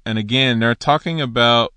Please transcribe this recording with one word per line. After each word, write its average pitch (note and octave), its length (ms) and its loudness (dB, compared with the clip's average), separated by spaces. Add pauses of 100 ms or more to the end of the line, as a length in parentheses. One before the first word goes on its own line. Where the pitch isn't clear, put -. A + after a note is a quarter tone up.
and A2 120 -4
again, A#2+ 420 0
they're A#2 140 2
talking D#3 460 -2
about A#2+ 560 0